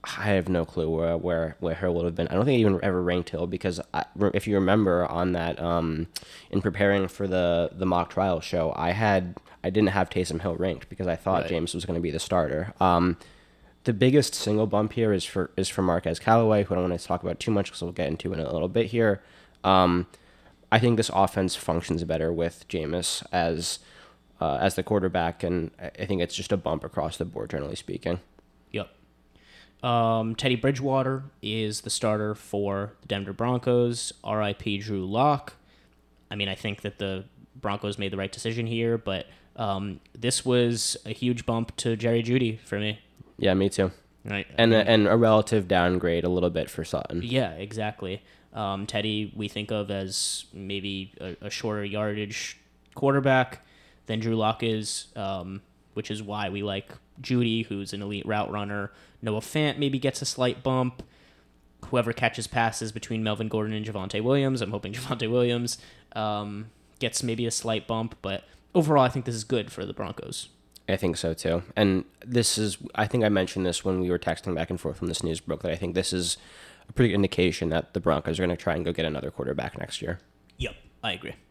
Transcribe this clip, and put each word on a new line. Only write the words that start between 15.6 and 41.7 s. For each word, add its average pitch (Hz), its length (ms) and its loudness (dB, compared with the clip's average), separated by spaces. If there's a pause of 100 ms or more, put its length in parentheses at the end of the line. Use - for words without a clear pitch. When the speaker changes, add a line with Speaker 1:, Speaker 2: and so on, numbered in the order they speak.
Speaker 1:
for - 120 -2
Marquez 85 380 2
Callaway, 110 460 6
who 95 100 -2
I - 20 2
don't 90 60 2
wanna 90 160 0
talk - 240 -4
about 87 160 -4
too - 100 -2
much 101 220 0
'cause - 100 -12
we'll 87 120 -6
get 78 160 -2
into 92 220 -4
it 82 80 -4
in 78 60 -2
a 64 80 -4
little 87 160 0
bit 107 180 0
here. 110 360 2 (400)
Um, 90 420 6 (680)
I 110 80 8
think 117 180 4
this 110 160 0
offense 95 420 2
functions 85 480 -2
better 80 300 0
with 85 340 -4
Jameis 82 640 -4
as, 85 460 0 (640)
uh, 71 180 0
as 95 140 2
the - 80 -2
quarterback, 90 640 0
and 85 260 -2 (100)
I, 90 200 -10
I 95 80 -4
think 95 120 0
it's 85 160 0
just - 160 -6
a 98 60 2
bump 80 260 -4
across 80 340 -4
the - 80 -4
board, - 260 -8
generally 71 240 -6
speaking. 90 440 -6 (520)
Speaker 2:
Yep. 104 180 -6 (960)
Um, 113 520 2
Teddy 127 200 2
Bridgewater 135 680 0 (180)
is 107 400 -4
the - 80 -10
starter 107 460 0
for 101 680 -2
the - 60 -20
Denver 98 260 -4
Broncos. 120 800 0 (100)
R 107 180 -2
I 101 120 0
P 104 240 -4
Drew 101 280 -4
Lock. 131 480 0 (800)
I 107 40 -8
mean, 101 120 -2
I 95 80 -4
think 101 260 -6
that - 180 -8
the 95 260 -6 (300)
Broncos 104 420 -4
made 98 140 -4
the 98 60 -6
right 98 140 -4
decision 113 340 -4
here, 117 320 0
but, 95 300 -4 (280)
um, 101 440 -4 (180)
this 120 260 -2
was 120 640 2
a 107 60 -8
huge 120 340 -2
bump 117 320 -2